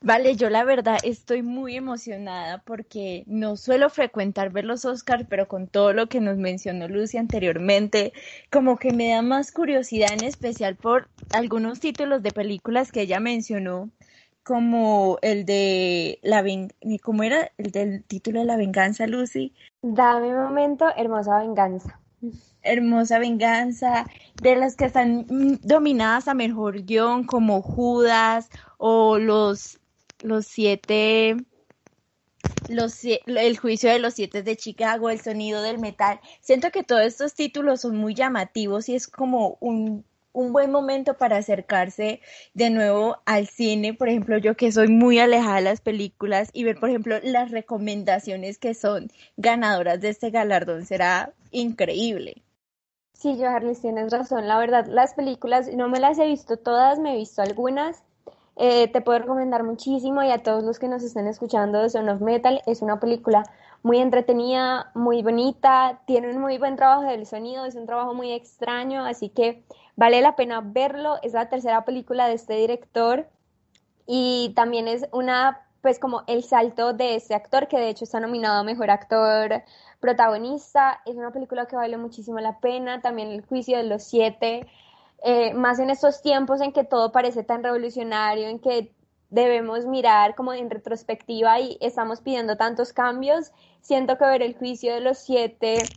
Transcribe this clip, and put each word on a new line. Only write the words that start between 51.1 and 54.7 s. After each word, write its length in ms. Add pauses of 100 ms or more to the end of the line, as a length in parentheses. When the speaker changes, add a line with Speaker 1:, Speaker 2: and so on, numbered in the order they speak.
Speaker 1:
increíble. 920 (720)
Speaker 2:
Sí, 240
Joharlis, 420
tienes 320
razón. 360
La 100
verdad, 300